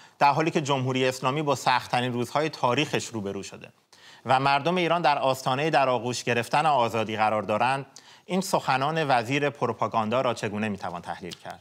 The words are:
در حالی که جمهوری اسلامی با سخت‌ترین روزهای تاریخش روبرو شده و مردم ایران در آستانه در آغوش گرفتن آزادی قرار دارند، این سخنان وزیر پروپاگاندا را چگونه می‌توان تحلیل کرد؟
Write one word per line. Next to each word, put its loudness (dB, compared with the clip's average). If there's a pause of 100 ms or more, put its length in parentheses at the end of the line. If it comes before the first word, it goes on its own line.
(180)
در 6
حالی 0
که 0
جمهوری 0
اسلامی -2
با 0
سخت‌ترین 0
روزهای -2
تاریخش -2
روبرو -8
شده -16 (580)
و 2
مردم 2
ایران 2
در 4
آستانه 0
در 4
آغوش 0
گرفتن 0
آزادی 2
قرار 2
دارند، 0 (400)
این -2
سخنان 0
وزیر 2
پروپاگاندا 0
را 0
چگونه -4
می‌توان -8
تحلیل -10
کرد؟ -16